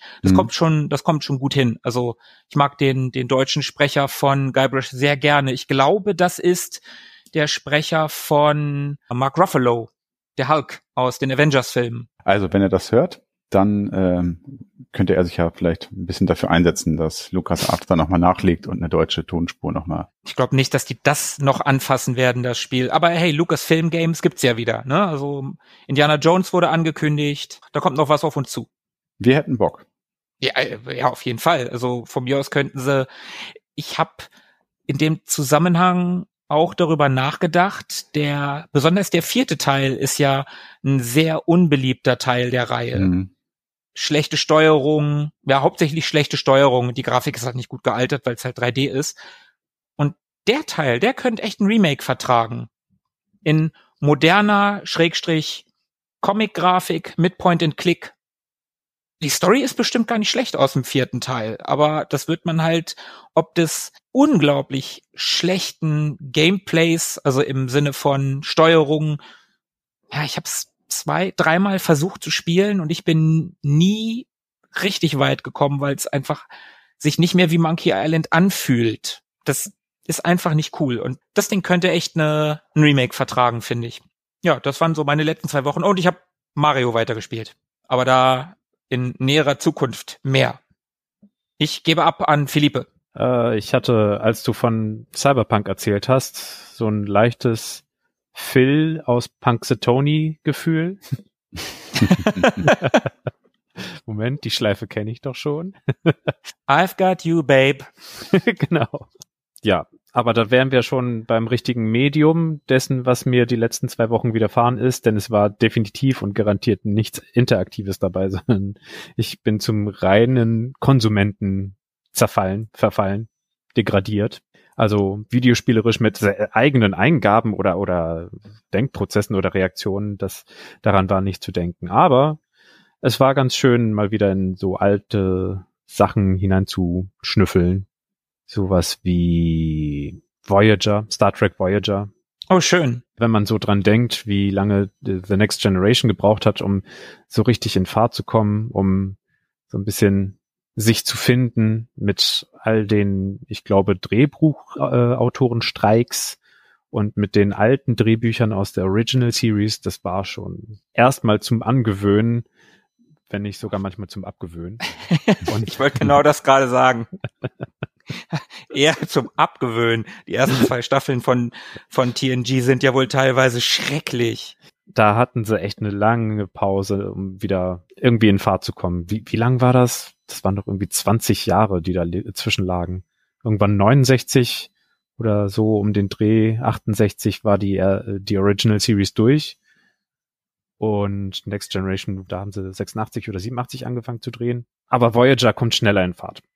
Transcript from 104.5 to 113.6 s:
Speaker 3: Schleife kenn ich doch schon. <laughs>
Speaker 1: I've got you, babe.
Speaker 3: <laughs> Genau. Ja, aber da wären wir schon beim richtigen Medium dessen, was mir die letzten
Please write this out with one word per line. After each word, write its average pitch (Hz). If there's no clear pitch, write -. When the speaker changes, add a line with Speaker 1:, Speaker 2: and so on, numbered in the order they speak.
Speaker 3:
Schleife 107
kenn 104
ich 117
doch 131
schon. 160
<laughs> -
Speaker 1:
I've 165
got 185
you, 165
babe. 135
Speaker 3:
<laughs> 196
Genau. -
Ja, 95
aber 117
da 110
wären 127
wir 123
schon 123
beim 113
richtigen 120
Medium 151
dessen, 131
was 123
mir 123
die 120
letzten 117